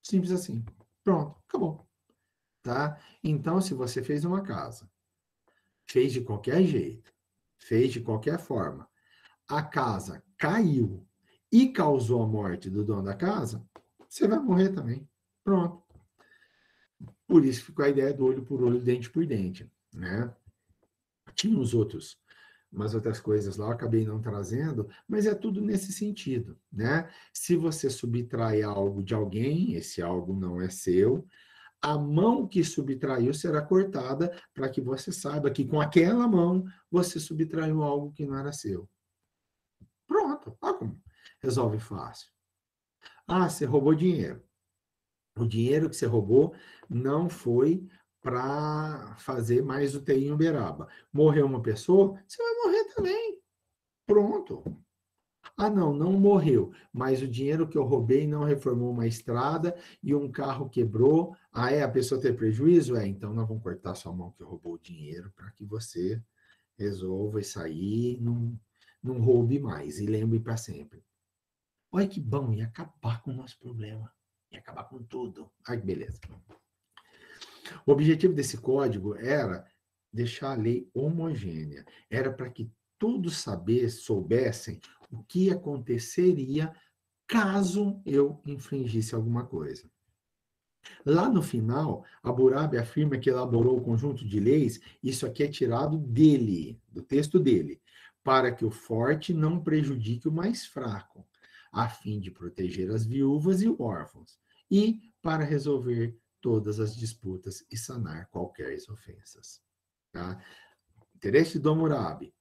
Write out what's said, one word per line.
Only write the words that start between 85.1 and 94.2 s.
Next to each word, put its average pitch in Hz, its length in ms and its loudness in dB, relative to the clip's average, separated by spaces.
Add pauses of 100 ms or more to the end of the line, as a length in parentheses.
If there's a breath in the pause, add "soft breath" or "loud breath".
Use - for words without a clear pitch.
que 185 260 2
aconteceria 143 1200 0 (520 loud breath)
caso 196 800 0
eu 143 400 2
infringisse 120 720 -4
alguma 117 300 -2
coisa. - 440 -10 (1160 loud breath)
Lá 175 240 4
no 190 120 4
final, 120 600 -2 (180 loud breath)
Hammurabi 131 560 2
afirma 135 400 0
que 123 120 2
elaborou 123 480 2
o 117 40 -2
conjunto 117 460 -2